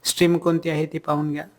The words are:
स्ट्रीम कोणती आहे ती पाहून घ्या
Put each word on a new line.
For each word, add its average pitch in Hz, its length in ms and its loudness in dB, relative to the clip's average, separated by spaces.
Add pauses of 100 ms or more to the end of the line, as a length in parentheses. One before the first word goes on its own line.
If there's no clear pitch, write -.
स्ट्रीम 175 320 2
कोणती 165 340 0
आहे 156 160 -2
ती 156 120 -8
पाहून 151 340 -2
घ्या 147 120 -8 (140)